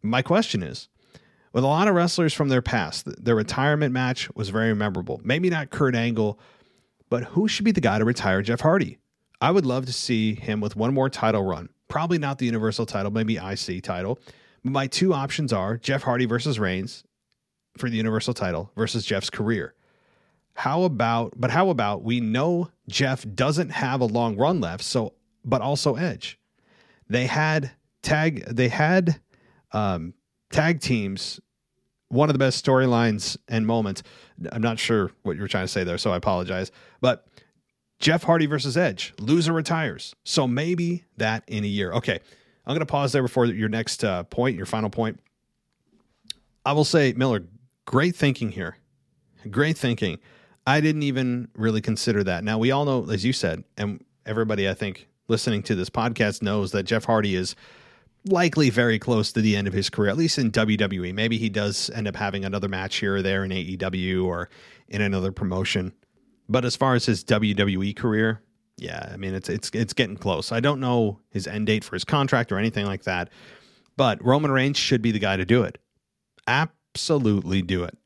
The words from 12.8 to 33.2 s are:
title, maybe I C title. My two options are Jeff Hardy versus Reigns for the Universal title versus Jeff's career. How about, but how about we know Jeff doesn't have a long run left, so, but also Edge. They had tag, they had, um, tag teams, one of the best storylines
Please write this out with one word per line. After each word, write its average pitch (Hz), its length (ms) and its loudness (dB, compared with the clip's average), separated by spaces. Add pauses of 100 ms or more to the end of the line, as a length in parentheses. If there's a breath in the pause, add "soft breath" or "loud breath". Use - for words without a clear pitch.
title, 101 240 -4
maybe 110 300 -2
I 95 160 -8
C 92 240 -6
title. 92 400 -6 (440 loud breath)
My 135 220 0
two 180 280 2
options 139 400 -2
are 101 240 -2
Jeff 135 260 -2
Hardy 127 220 2
versus 120 340 0
Reigns 95 460 -2 (720)
for 127 120 -2
the 117 80 0
Universal - 360 0
title 90 420 -4
versus 110 300 -2
Jeff's 98 240 -2
career. 107 440 -2 (840)
How 156 260 0
about, 117 520 0
but 123 160 0
how 185 180 2
about 104 340 0
we 120 180 0
know 156 480 0 (180)
Jeff 131 380 -2 (100)
doesn't 147 360 0
have 131 280 -2
a 127 60 2
long 113 320 0
run 147 240 2
left, 87 240 -6
so, 113 280 -2 (300)
but 123 180 0
also 139 340 0
Edge. 156 440 -6 (680 soft breath)
They 123 160 2
had 151 460 0 (300)
tag, 156 440 0
they 120 240 2
had, 170 500 4 (540 soft breath)
um, 92 400 -2 (380)
tag 156 280 2
teams, 101 640 -4 (680)
one 147 220 4
of 147 40 4
the 131 60 2
best 135 260 2
storylines 117 720 2 (140)